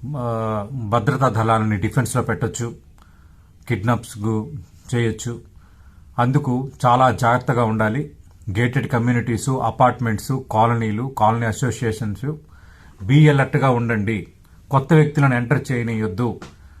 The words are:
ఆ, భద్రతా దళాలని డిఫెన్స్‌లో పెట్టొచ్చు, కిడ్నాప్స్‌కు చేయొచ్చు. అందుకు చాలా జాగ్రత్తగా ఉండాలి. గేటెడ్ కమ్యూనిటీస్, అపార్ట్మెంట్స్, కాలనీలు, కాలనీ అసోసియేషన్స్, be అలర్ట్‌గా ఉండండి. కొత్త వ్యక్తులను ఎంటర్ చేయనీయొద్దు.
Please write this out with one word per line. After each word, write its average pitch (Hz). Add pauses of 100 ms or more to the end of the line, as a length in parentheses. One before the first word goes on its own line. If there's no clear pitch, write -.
(220)
ఆ, 120 (460)
భద్రతా 120
దళాలని 110
డిఫెన్స్‌లో 110
పెట్టొచ్చు, 117 (920)
కిడ్నాప్స్‌కు 110 (600)
చేయొచ్చు. 117 (760)
అందుకు 127 (120)
చాలా 127
జాగ్రత్తగా 120
ఉండాలి. 110 (480)
గేటెడ్ 123
కమ్యూనిటీస్, 120
అపార్ట్మెంట్స్, 120 (180)
కాలనీలు, 113
కాలనీ 113
అసోసియేషన్స్, 110 (840)
be 151
అలర్ట్‌గా 135
ఉండండి. 113 (520)
కొత్త 135
వ్యక్తులను 147
ఎంటర్ 120 (100)
చేయనీయొద్దు. 110 (400)